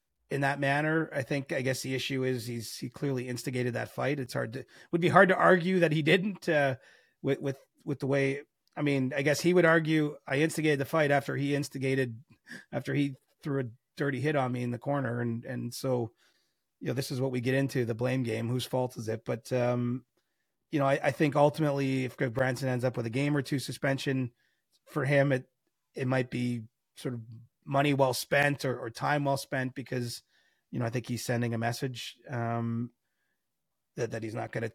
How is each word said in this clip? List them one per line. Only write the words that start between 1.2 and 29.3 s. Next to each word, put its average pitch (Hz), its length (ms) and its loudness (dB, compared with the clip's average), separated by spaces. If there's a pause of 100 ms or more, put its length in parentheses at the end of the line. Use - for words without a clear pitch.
think, 139 280 -4
I 143 100 -2
guess 127 200 -2
the 131 120 -4
issue 131 300 -2
is 123 240 -2
he's, 117 300 -8
he 127 120 -8
clearly 131 380 -4
instigated 123 460 -4
that 117 200 -6
fight. 135 280 -2
It's 120 120 -10
hard 120 200 -4
to, - 120 -10 (280)
would 170 80 2
be 170 80 4
hard 185 180 8
to 185 80 6
argue 175 440 6
that 160 120 6
he 160 100 2
didn't, 175 460 2
uh, 143 280 4 (460)
with, 139 200 0
with, 139 160 -4 (260)
with 143 160 -6
the 139 80 -4
way, 139 340 2 (360)
I 143 40 -4
mean, 139 340 2
I 143 80 0
guess 143 180 2
he 175 120 4
would 175 120 8
argue, 156 500 4 (120)
"I 139 100 0
instigated 151 420 2
the 135 60 -2
fight 151 260 2
after 139 240 2
he 143 200 0
instigated, 135 640 -2 (540)
after 135 220 -4
he 143 220 0 (260)
threw 139 200 -2
a 127 40 -2 (300)
dirty 139 240 -2
hit 151 160 0
on 127 160 2
me 123 100 -4
in 120 100 -2
the 117 60 -4
corner." 127 440 -2
And, 120 240 -2
and 120 280 -6
so, 123 380 -2 (680)
you 170 60 -8
know, 127 60 -2
this 131 180 -4
is 127 100 -2
what 135 100 -2
we 127 80 -2
get 127 160 2
into, 135 300 2
the 113 100 -2
blame 127 280 0
game. 113 260 -2
Whose 123 160 -2
fault 127 320 -2
is 110 100 -8
it? 110 180 -4
But, 123 280 -6
um, 123 500 0 (640)
you 156 100 0
know, 139 60 2
I, 139 160 4
I 147 100 2
think 147 260 2
ultimately 139 640 2
if 120 140 -8
Greg 123 160 0
Branson 131 340 0
ends 123 160 0
up 127 140 0
with 117 80 -2
a 117 40 -4
game 143 280 0
or 139 40 0
two 139 160 -2
suspension 131 760 -2 (540)
for 147 200 -4
him, 139 260 4
it, 127 140 0 (500)
it 131 120 -4
might 131 220 0
be 123 340 -4 (340)
sort 131 160 -6
of 117 80 -8 (440)
money 143 280 2
well 135 200 4
spent 143 520 0
or, 123 120 -2
or 120 120 -8
time 143 340 -2
well 139 140 0